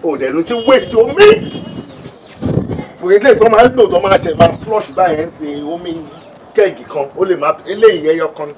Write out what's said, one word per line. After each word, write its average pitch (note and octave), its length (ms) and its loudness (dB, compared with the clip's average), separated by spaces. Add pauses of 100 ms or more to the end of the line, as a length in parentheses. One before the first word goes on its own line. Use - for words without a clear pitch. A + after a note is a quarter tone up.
O D#3+ 140 -4
dẹ̀ C3 160 -4
nu E3 100 -2
ti A#3 100 -6 (140)
waste B3+ 280 2
omi. E4+ 560 4 (1500)
Kò F3+ 100 -2
eléyìí G#3 280 4
tó A3 100 4
máa A3+ 180 6
ń B3+ 80 0
lò A3+ 160 4
tó C4 80 2
máa C#4+ 180 2
ṣe A#3+ 200 -2
máa - 140 4 (120)
flush G#3+ 320 -4
báyẹn E3 320 0
ń - 20 -12
ṣe D3 340 -12 (100)
omi F3 200 -10 (640)
kẹ́ẹ̀gì G3 320 0
kan. C#3+ 180 -6 (120)
Ó F#3 80 0
lè F#3 100 -2
máa, - 200 -2 (120)
eléyìí F#3+ 480 2
ẹyọ E3 120 -4 (100)
kan. D3+ 200 -12